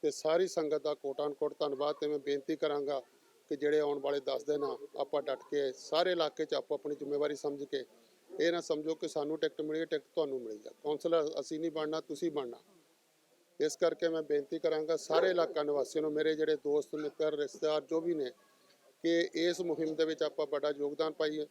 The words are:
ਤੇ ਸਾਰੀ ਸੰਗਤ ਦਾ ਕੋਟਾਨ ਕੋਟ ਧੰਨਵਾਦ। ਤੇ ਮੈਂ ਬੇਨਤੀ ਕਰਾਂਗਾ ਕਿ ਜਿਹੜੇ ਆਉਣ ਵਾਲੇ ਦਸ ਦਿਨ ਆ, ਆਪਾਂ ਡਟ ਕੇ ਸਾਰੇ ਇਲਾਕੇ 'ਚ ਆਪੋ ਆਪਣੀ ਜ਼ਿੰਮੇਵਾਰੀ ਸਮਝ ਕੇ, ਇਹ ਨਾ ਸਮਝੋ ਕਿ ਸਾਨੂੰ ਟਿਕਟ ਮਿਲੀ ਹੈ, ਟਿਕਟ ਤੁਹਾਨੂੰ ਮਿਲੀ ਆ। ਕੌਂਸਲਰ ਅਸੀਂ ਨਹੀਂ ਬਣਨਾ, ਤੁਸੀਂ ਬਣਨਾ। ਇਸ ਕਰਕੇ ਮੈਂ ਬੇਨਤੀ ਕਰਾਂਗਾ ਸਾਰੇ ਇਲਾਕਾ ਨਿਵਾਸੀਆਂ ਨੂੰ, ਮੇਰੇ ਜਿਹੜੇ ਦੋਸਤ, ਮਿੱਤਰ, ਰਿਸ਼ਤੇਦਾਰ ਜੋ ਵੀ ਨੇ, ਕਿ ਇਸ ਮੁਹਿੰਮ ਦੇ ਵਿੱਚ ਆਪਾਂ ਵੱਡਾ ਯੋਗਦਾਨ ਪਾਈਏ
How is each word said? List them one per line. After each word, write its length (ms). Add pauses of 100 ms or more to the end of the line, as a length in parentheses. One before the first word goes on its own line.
ਤੇ 100
ਸਾਰੀ 360
ਸੰਗਤ 340
ਦਾ 120
ਕੋਟਾਨ 400
ਕੋਟ 260
ਧੰਨਵਾਦ। 360
ਤੇ 120
ਮੈਂ 120
ਬੇਨਤੀ 360
ਕਰਾਂਗਾ 440 (500)
ਕਿ 60
ਜਿਹੜੇ 240
ਆਉਣ 200
ਵਾਲੇ 200
ਦਸ 240
ਦਿਨ 200
ਆ, 140 (200)
ਆਪਾਂ 240
ਡਟ 180 (120)
ਕੇ 220
ਸਾਰੇ 380
ਇਲਾਕੇ 340
'ਚ 80
ਆਪੋ 220
ਆਪਣੀ 200
ਜ਼ਿੰਮੇਵਾਰੀ 400
ਸਮਝ 280
ਕੇ, 220 (540)
ਇਹ 120
ਨਾ 100
ਸਮਝੋ 340
ਕਿ 120
ਸਾਨੂੰ 320
ਟਿਕਟ 220
ਮਿਲੀ 180
ਹੈ, 60
ਟਿਕਟ 200 (100)
ਤੁਹਾਨੂੰ 260
ਮਿਲੀ 260
ਆ। 40 (120)
ਕੌਂਸਲਰ 560
ਅਸੀਂ 200
ਨਹੀਂ 120
ਬਣਨਾ, 300
ਤੁਸੀਂ 300
ਬਣਨਾ। 260 (1040)
ਇਸ 140
ਕਰਕੇ 340
ਮੈਂ 140
ਬੇਨਤੀ 360
ਕਰਾਂਗਾ 380
ਸਾਰੇ 320
ਇਲਾਕਾ 340
ਨਿਵਾਸੀਆਂ 380
ਨੂੰ, 100
ਮੇਰੇ 240
ਜਿਹੜੇ 200
ਦੋਸਤ, 400
ਮਿੱਤਰ, 380
ਰਿਸ਼ਤੇਦਾਰ 480
ਜੋ 200
ਵੀ 120
ਨੇ, 160 (720)
ਕਿ 300
ਇਸ 280
ਮੁਹਿੰਮ 340
ਦੇ 100
ਵਿੱਚ 180
ਆਪਾਂ 240
ਵੱਡਾ 300
ਯੋਗਦਾਨ 360
ਪਾਈਏ 380